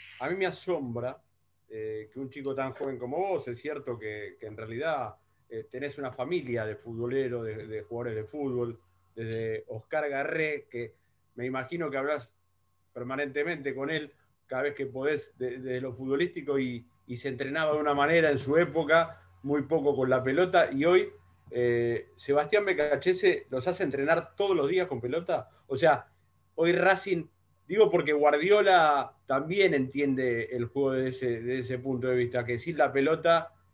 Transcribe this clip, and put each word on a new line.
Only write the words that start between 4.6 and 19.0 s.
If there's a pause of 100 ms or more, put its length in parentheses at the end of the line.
eh,
tenés
una
familia
de
futboleros,
de,
de
jugadores
de
fútbol, (380)
desde
Oscar
Garré,
que (400)
me
imagino
que
hablás (600)
permanentemente
con
él (340)
cada
vez
que
podés
de,
de
lo
futbolístico
y, (200)
y
se
entrenaba
de
una
manera
en
su
época (220)